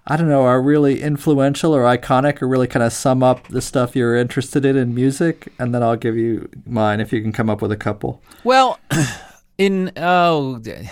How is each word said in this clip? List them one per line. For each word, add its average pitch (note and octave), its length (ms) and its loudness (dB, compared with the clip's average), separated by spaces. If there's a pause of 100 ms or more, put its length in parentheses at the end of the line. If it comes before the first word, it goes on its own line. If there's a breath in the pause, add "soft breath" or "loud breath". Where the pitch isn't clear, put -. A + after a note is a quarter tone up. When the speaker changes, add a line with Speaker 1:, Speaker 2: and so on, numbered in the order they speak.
Speaker 1:
I D3 100 -2
don't D#3+ 120 2
know, C#3 160 4
are B2+ 180 4
really C#3+ 400 2
influential D3 760 0
or C3 60 2
iconic B2+ 580 2
or C3 80 -2
really B2+ 180 2
kinda A#2 240 0
sum C3 320 0
up B2+ 260 2
the B2+ 120 -6
stuff B2 340 -2
you're A#2+ 220 0
interested B2+ 480 -2
in C3+ 120 4
in B2 180 -2
music? C3+ 640 -2
And A#2+ 160 -4
then A#2+ 80 0
I'll A2+ 140 2
give A2+ 200 -2
you A2+ 320 -2 (160)
mine G#2+ 360 0
if G#2+ 120 -6
you A#2 80 -2
can A2 120 -4
come A2+ 180 -2
up G#2 100 -2
with G#2 120 -2
a G#2+ 40 -4
couple. G#2+ 460 -8 (200 soft breath)
Speaker 2:
Well, B3+ 380 2 (100)
<clears throat> - 680 -6
in, F#3+ 400 0
oh, E3 640 0
d-, G#2 300 -14